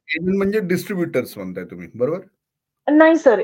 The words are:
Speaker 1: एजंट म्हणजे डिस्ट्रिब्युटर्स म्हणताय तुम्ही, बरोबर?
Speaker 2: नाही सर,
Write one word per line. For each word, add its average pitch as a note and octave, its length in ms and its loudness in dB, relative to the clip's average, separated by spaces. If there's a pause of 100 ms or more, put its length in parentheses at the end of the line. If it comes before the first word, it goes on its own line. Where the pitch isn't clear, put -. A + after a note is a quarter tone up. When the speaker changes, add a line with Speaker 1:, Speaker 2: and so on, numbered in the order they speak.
Speaker 1:
एजंट F3+ 280 -4
म्हणजे G3 240 -2
डिस्ट्रिब्युटर्स E3+ 800 -4
म्हणताय F#2 260 -12
तुम्ही, F2 300 -16
बरोबर? C#3 260 -2 (720)
Speaker 2:
नाही D#4+ 240 6
सर, A3+ 280 4